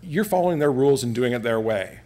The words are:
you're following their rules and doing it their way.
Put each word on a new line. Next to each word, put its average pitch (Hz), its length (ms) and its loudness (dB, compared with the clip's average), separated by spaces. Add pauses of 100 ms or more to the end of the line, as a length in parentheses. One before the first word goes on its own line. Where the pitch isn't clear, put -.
you're 180 200 -2
following 180 360 0
their 147 120 2
rules 135 300 2
and 120 140 -4
doing 123 180 0
it 120 80 -4
their 113 180 0
way. 107 460 -4